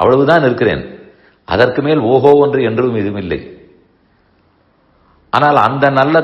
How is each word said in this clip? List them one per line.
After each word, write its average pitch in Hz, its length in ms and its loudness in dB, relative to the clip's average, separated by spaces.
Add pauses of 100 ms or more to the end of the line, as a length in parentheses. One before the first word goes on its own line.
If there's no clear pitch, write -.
அவ்வளவுதான் 139 440 2
இருக்கிறேன், 110 400 -2 (640)
அதற்கு 127 340 0
மேல் 147 240 0
ஓஹோ 131 300 4
ஒன்று 143 260 0
என்றும் 117 380 -2
எதுவும் 101 220 -6
இல்லை. 87 200 -8 (1900)
ஆனால் 143 260 2
அந்த 135 340 0
நல்ல 139 320 0